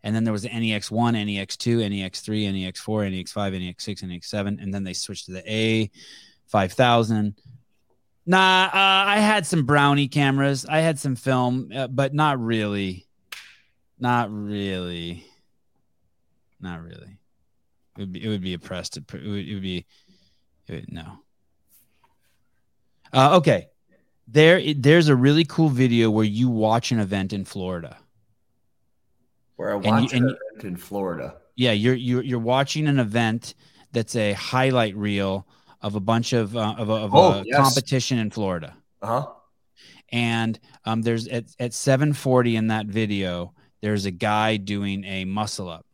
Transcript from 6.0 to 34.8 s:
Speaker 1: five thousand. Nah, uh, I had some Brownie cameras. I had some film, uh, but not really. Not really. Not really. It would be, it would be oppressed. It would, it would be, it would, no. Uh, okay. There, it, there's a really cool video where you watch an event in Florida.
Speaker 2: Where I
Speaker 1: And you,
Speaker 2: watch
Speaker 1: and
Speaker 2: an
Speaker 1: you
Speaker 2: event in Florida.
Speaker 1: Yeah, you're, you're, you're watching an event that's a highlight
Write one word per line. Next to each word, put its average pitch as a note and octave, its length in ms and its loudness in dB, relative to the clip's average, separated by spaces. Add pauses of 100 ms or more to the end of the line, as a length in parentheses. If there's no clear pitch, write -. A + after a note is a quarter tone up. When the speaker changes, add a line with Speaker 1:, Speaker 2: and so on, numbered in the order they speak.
Speaker 1:
five G2 260 0
thousand. A2+ 640 2 (920)
Nah, F#3 400 4
uh, - 80 -4
I G3 460 4
had G#3 260 2
some D#3+ 200 0
Brownie C#3+ 420 4
cameras. C#3 580 0
I D#3 140 0
had D#3+ 200 2
some C3+ 160 -2
film, B2+ 600 0
uh, C3+ 120 -4
but C3+ 260 -2
not D3 260 2
really. G#2 680 -2 (920)
Not A#2+ 320 0
really. F#2 920 -6 (1400)
Not F2 220 -12
really. E2+ 340 -20 (800)
It - 20 -16
would G2 140 -8
be, F#2 100 -10
it A2 60 -4
would G#2 120 -2
be F#2 120 -4
oppressed. F2 440 -10
It C#2+ 140 -16
would, - 120 -12
it G2+ 320 -8
would F#2+ 80 -8
be, F#2 220 -6 (800)
it - 60 -12
would, - 200 -14
no. E2 260 -16 (1900)
Uh, C#3 240 8
okay. C#3 300 4 (600)
There, D#3 300 8
it, D3 260 -2
there's D#3 240 8
a C#3+ 80 6
really C#3+ 300 6
cool D#3+ 240 2
video A#2+ 400 4
where G#2+ 160 2
you A2+ 240 0
watch A2 420 0
an A#2 80 0
event G2 340 -2
in G2 120 -6
Florida. F2+ 520 -8 (1600)
Speaker 2:
Where G2+ 160 -6
I G#2 40 -2
Speaker 1:
And G2 100 -6
you, G#2+ 60 2
Speaker 2:
watch A2 220 2
Speaker 1:
and B2 100 2
Speaker 2:
an C3 60 2
Speaker 1:
you - 80 -6 (180)
Speaker 2:
event - 100 -16
in F2+ 120 -8
Florida. F#2 600 -8 (180)
Speaker 1:
Yeah, B2 160 2
you're, A2 240 2
you're, B2 260 -2
you're B2 180 -4
watching C3+ 480 0
an C#3 120 2
event A2+ 560 -2 (360)
that's A2+ 240 -4
a G#2 180 0
highlight B2+ 640 0